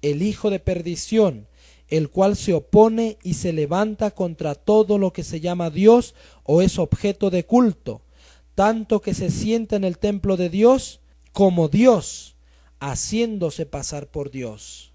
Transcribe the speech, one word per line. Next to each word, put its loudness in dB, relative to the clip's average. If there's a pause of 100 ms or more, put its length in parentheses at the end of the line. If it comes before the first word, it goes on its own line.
el -2
hijo -2
de -4
perdición, -2 (400)
el -2
cual 2
se -2
opone 2
y -4
se -4
levanta -2
contra -6
todo 2
lo 0
que -10
se -10
llama -4
Dios 4 (300)
o 2
es 0
objeto -2
de -2
culto, 0 (520)
tanto 0
que -6
se -4
sienta -2
en -2
el -4
templo -2
de -2
Dios 2 (320)
como 2
Dios, 2 (440)
haciéndose -4
pasar -12
por -10
Dios. -14